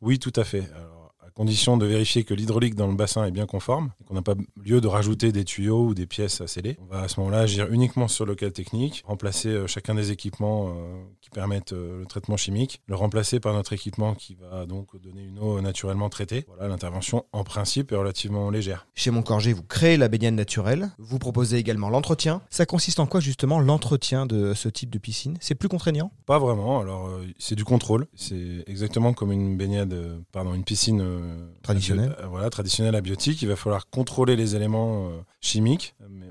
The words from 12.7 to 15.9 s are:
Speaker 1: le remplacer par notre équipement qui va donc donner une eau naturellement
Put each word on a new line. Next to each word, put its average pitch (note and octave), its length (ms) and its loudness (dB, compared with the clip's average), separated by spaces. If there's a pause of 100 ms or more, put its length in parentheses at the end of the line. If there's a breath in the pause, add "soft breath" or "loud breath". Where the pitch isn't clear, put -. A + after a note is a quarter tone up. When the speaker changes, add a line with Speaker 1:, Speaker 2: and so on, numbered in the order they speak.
Speaker 1:
le F#2+ 80 -2
remplacer G#2+ 440 2
par G#2+ 140 0
notre G#2 200 -2
équipement G#2+ 400 -2
qui - 220 -12
va F2+ 300 -12
donc F#2+ 360 -10
donner F#2 220 -16
une G2 160 -16
eau G#2 220 0
naturellement G2 480 -2